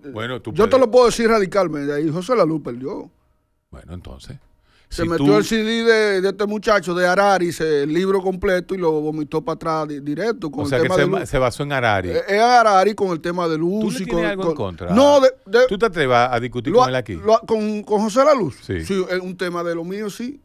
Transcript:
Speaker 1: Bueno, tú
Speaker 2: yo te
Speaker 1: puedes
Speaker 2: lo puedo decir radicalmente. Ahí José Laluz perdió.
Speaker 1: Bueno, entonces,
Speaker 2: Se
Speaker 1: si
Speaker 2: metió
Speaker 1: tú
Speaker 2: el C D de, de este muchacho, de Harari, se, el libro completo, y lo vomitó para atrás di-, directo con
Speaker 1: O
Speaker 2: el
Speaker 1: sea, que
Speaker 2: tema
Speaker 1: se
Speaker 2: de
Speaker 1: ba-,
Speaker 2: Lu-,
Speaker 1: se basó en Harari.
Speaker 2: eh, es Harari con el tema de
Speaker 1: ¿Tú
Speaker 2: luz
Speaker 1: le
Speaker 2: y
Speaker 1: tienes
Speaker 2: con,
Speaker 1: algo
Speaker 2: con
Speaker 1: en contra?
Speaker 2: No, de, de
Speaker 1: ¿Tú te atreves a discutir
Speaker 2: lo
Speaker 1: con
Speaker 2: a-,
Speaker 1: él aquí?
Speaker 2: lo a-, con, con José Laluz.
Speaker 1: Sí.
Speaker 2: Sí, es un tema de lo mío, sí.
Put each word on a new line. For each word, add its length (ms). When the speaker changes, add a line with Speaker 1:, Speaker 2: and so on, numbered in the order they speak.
Speaker 1:
Bueno, 280
tú 120
Speaker 2:
yo 120
te 60
Speaker 1:
puedes 140
Speaker 2:
lo 60
puedo 160
decir 200
radicalmente. 640
Ahí 160
José 280
Laluz 260
perdió. 480
Speaker 1:
Bueno, 240
entonces, 440
Speaker 2:
Se 160
Speaker 1:
si 60
Speaker 2:
metió 160
Speaker 1:
tú 100
Speaker 2:
el 80
C 180
D 220
de, 380
de 80
este 160
muchacho, 500
de 100
Harari, 460
se, 320
el 100
libro 280
completo, 520
y 40
lo 160
vomitó 500
para 120
atrás 340
di-, 100
directo 500
con 120
Speaker 1:
O 20
Speaker 2:
el 60
Speaker 1:
sea, 80
que 60
Speaker 2:
tema 120
Speaker 1:
se 60
Speaker 2:
de 60
Speaker 1:
ba-, 120
Speaker 2:
Lu-, 60
Speaker 1:
se 120
basó 260
en 100
Harari. 380
Speaker 2:
eh, 180
es 120
Harari 540
con 140
el 100
tema 300
de 80
Speaker 1:
¿Tú 240
Speaker 2:
luz 180
Speaker 1:
le 40
Speaker 2:
y 20
Speaker 1:
tienes 160
Speaker 2:
con, 100
Speaker 1:
algo 120
Speaker 2:
con 80
Speaker 1:
en 40
contra? 400
Speaker 2:
No, 240
de, 120
de 220
Speaker 1:
¿Tú 100
te 100
atreves 280
a 240
discutir 320
Speaker 2:
lo 80
Speaker 1:
con 80
Speaker 2:
a-, 40
Speaker 1:
él 40
aquí? 200
Speaker 2:
lo 200
a-, 60
con, 420
con 160
José 240
Laluz. 380
Speaker 1:
Sí. 240
Speaker 2:
Sí, 240
es 100
un 160
tema 300
de 100
lo 80
mío, 260
sí. 360